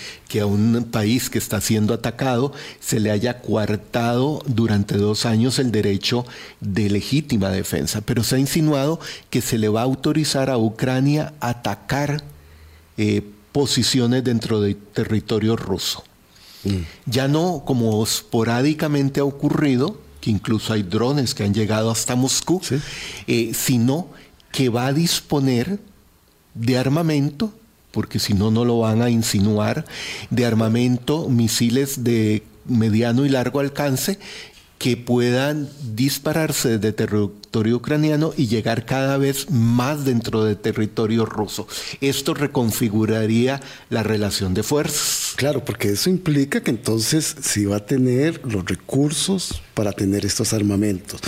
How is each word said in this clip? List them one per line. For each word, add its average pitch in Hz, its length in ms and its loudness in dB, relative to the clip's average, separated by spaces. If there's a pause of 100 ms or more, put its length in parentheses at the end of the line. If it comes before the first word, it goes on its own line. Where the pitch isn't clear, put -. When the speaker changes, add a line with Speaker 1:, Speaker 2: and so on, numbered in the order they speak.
(300)
Speaker 1:
que 107 100 -2
a 104 60 2
un 113 440 2
país 117 400 0
que - 80 -4
está 104 220 -2
siendo 107 340 2
atacado 127 600 -2 (260)
se - 220 -2
le 107 100 2
haya 117 300 -2
coartado 117 1040 0
durante 107 500 2
dos 104 300 2
años 120 340 2
el 123 140 0
derecho 104 520 0 (360)
de 104 280 0
legítima 104 600 0
defensa, 92 500 -2
pero 113 240 0
se 131 120 0
ha 131 40 2
insinuado 151 640 0 (280)
que 127 120 0
se - 160 -2
le 107 100 2
va 107 140 2
a 123 40 2
autorizar 135 640 0
a 131 80 2
Ucrania 131 840 2
atacar, 127 840 -2 (720)
eh, 104 280 2 (280)
posiciones 127 720 2
dentro 113 380 0
del 101 160 0
territorio 110 800 0
ruso. - 480 -6 (580)
Speaker 2:
Mm. 98 140 0 (300)
Speaker 1:
Ya 131 200 0
no 156 380 0
como 113 360 2
esporádicamente 139 1160 0
ha 143 60 2
ocurrido, 143 720 0 (220)
que - 80 -2
incluso 107 420 0
hay 107 120 0
drones 117 500 0
que 107 100 -4
han 101 100 2
llegado 110 380 2
hasta 123 240 -2
Moscú, 135 480 0
Speaker 2:
Sí. 127 120 -2 (520)
Speaker 1:
eh, 117 260 0
sino 135 540 2 (460)
que 131 160 2
va 120 180 0
a 139 60 0
disponer 147 840 0 (760)
de 117 220 2
armamento, 147 760 0 (380)
porque 110 280 -4
si - 140 0
no, 104 180 2
no 117 140 2
lo 120 140 2
van 110 220 2
a 120 80 2
insinuar, 110 760 2 (440)
de 120 160 2
armamento, 120 840 0
misiles 120 760 2
de 110 400 2 (240)
mediano 117 580 2
y 143 40 2
largo 131 320 0
alcance 139 580 -2 (580)
que 120 200 0
puedan 123 720 0 (260)
dispararse 139 840 0
desde 107 140 0
territorio 107 840 0
ucraniano 151 580 0
y 139 120 0
llegar 113 380 0
cada 135 320 0
vez 139 340 0
más 123 540 2
dentro 113 380 0
del 107 140 0
territorio 110 680 0
ruso. - 420 -6 (340)
Esto 139 320 0
reconfiguraría 113 1300 0 (280)
la 110 140 0
relación 104 500 0
de 104 100 0
fuerzas. - 720 -2
Speaker 2:
Claro, 139 280 0
porque 104 260 -2
eso 101 200 0
implica 160 520 0
que 190 100 -2
entonces 113 680 0
sí 104 240 0
va 101 120 0
a 101 80 -6
tener 131 580 2
los 104 220 -4
recursos 147 960 -2 (140)
para 101 180 0
tener 101 320 0
estos 107 260 -2
armamentos. 101 760 0